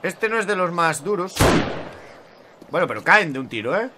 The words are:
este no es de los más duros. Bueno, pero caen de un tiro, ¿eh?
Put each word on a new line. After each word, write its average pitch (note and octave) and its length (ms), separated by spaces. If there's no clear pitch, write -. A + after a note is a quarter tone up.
este F#3 240
no A3+ 100
es G3+ 100
de G3+ 100
los F3+ 160
más E3 280
duros. F#3 340
Bueno, E3 160
pero A2 160
caen F3+ 280
de C3 80
un B2+ 80
tiro, A#2+ 320
¿eh? B3 180